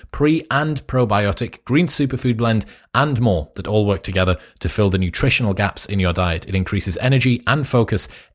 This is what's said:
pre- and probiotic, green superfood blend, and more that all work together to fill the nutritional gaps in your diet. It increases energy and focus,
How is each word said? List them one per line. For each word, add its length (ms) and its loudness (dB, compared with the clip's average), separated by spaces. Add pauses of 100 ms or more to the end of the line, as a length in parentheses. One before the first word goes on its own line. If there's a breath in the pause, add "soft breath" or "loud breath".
(120 loud breath)
pre- 380 0
and 360 -2
probiotic, 800 0
green 220 2
superfood 520 0
blend, 260 2 (300 loud breath)
and 260 0
more 340 0
that 120 -10
all 180 2
work 180 0
together 360 0 (220 loud breath)
to 80 -2
fill 200 2
the 80 0
nutritional 560 0
gaps 320 -4
in 160 -4
your 140 2
diet. 340 -2
It 60 -6
increases 440 -2
energy 480 2
and 200 -2
focus, 420 0 (260 loud breath)